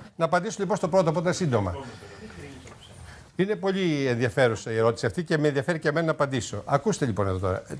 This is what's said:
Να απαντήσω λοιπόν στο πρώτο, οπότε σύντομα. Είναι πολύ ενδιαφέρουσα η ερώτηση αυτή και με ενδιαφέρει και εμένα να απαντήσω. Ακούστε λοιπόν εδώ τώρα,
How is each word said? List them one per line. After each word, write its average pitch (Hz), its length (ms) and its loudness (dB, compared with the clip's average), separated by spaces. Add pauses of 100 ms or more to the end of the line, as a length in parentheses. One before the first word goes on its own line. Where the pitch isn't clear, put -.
(160)
Να 165 80 2
απαντήσω 175 340 0
λοιπόν 196 180 0
στο 175 120 0
πρώτο, 175 220 4
οπότε 170 220 0
σύντομα. 104 440 0 (1600)
Είναι 202 200 2
πολύ 175 500 0
ενδιαφέρουσα 120 640 2
η 113 60 -2
ερώτηση 113 300 4
αυτή 165 180 -2
και 156 140 0
με 151 100 4
ενδιαφέρει 147 300 0
και 156 100 0
εμένα 160 180 2
να 160 60 2
απαντήσω. 131 540 -2
Ακούστε 147 400 2
λοιπόν 101 200 0
εδώ 92 120 0
τώρα, 92 240 0 (180)